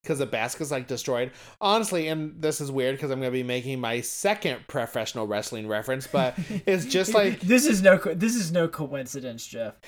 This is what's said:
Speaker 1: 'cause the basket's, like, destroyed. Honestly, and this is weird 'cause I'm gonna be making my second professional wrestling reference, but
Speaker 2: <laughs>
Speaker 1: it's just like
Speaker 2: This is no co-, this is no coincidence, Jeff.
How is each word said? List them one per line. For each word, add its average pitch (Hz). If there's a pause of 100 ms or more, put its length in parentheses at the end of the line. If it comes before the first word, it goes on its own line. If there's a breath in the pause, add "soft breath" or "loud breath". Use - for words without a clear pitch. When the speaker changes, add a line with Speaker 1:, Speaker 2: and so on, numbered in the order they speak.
Speaker 1:
'cause 147
the 135
basket's, 120
like, 131
destroyed. 123 (280 loud breath)
Honestly, 202
and 160
this 156
is 139
weird 135
'cause 143
I'm 131
gonna 127
be 127
making 123
my 120
second 156
professional 117
wrestling 107
reference, 131
but 131 (160)
Speaker 2:
<laughs> 202
Speaker 1:
it's 185
just 190
like 208
Speaker 2:
This 247
is 202
no 190
co-, 165
this 226
is 175
no 170
coincidence, 131
Jeff. 110 (140 loud breath)